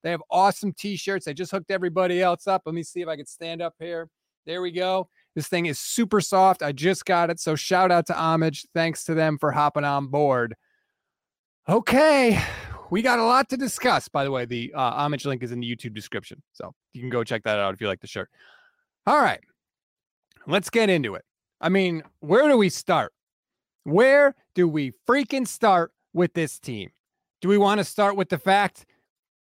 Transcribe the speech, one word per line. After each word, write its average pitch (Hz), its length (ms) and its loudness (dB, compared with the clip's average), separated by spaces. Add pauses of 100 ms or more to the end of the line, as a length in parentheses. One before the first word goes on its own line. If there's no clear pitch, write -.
They 165 80 -4
have 170 200 -4
awesome 190 420 2
t-shirts. 196 540 -6
They 147 80 -8
just 170 160 -10
hooked 190 220 -6
everybody 180 500 0
else 175 240 0
up. 190 180 0
Let 160 100 -6
me 170 100 -6
see 175 180 -10
if 165 60 -8
I 160 80 -6
can 147 100 -14
stand 165 340 -12
up 170 180 -8
here. 165 300 -10 (380)
There 175 160 -6
we 180 100 -4
go. 185 360 -2 (280)
This 156 120 -6
thing 170 180 0
is 147 120 -4
super 214 420 0
soft. 190 420 4
I 147 100 -2
just 160 320 -2
got 170 260 2
it. 170 100 -6
So 160 140 -2
shout 180 380 2
out 170 140 4
to 170 80 -4
Homage. 160 600 0
Thanks 165 300 -2
to 165 100 -2
them 156 240 0
for 147 140 0
hopping 147 320 0
on 139 240 -2
board. 131 480 0 (1120)
Okay. 247 720 4 (480)
We 190 120 -2
got 240 180 2
a 226 40 2
lot 247 260 4
to 269 60 -6
discuss. 240 520 -2
By 143 160 -2
the 139 80 -2
way, 127 120 -2
the, 120 300 -6
uh, 147 60 -4
Homage 143 440 -2
link 131 200 -4
is 120 80 -6
in 123 80 -6
the 120 160 -6
YouTube 113 180 -12
description. - 480 -12 (100)
So - 220 -16 (180)
you 127 80 -16
can 127 80 -8
go 117 140 -2
check 113 220 -6
that 107 160 0
out 98 120 -2
if 95 80 -10
you 113 60 -4
like 95 140 -4
the - 80 -18
shirt. 95 200 -10 (760)
All 277 160 4
right. 160 180 0 (1040)
Let's 180 220 -2
get 220 220 2
into 131 240 0
it. - 100 -12 (360)
I 165 80 -2
mean, 180 340 0 (160)
where 220 300 4
do 277 80 6
we 208 120 4
start? 151 460 -2 (720)
Where 269 500 4 (220)
do 175 120 4
we 147 240 -4 (160)
freaking 262 380 0
start 185 460 2 (200)
with 170 220 0
this 160 240 -4
team? 107 320 -10 (500)
Do 175 80 -4
we 202 100 4
wanna 202 260 2
start 202 320 0
with 190 120 -2
the 170 100 -2
fact 196 460 0 (680)